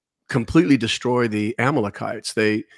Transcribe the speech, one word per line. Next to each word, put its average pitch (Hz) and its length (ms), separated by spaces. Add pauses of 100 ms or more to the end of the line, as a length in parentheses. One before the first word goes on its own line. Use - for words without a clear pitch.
(280)
completely 139 500
destroy 120 500
the 107 300
Amalekites. 113 760
They, 107 320 (140)